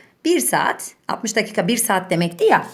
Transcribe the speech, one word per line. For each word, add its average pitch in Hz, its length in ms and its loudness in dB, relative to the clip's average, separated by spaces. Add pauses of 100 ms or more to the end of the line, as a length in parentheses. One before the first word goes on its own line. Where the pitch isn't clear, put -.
(240)
Bir 320 160 2
saat, - 540 -2 (140)
altmış - 280 -4
dakika 208 320 -2
bir 240 80 2
saat 190 340 -2
demekti 170 340 0
ya. 359 300 4